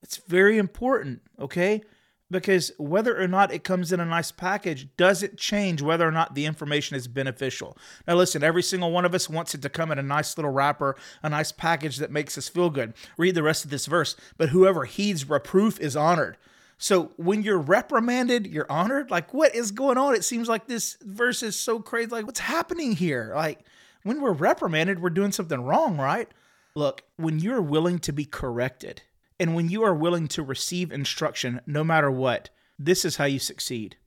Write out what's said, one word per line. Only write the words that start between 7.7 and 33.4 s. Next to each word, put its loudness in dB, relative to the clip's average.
Now 2
listen, 4
every 4
single -2
one 2
of 2
us -2
wants -6
it -10
to -6
come -4
in -4
a -4
nice -2
little -2
wrapper, 0
a -4
nice -2
package -2
that -6
makes -6
us -10
feel 2
good. -4
Read 2
the 0
rest 0
of -12
this -6
verse. -2
"But 2
whoever 6
heeds -2
reproof 2
is -4
honored." 2
So 2
when 0
you're 2
reprimanded, 2
you're -4
honored? 0
Like, -4
what 6
is -2
going 2
on? 4
It 0
seems -4
like -2
this -6
verse -2
is -6
so -2
crazy. -6
Like, -6
what's -8
happening -2
here? -2
Like, -4
when -4
we're 0
reprimanded, 0
we're 0
doing 0
something -4
wrong, 0
right? -2
Look, -2
when -2
you're 0
willing 0
to -6
be -4
corrected, -6
and 0
when 0
you 0
are 4
willing 0
to -6
receive -4
instruction, -4
no -2
matter 4
what, 0
this 2
is -2
how 0
you 0
succeed. -8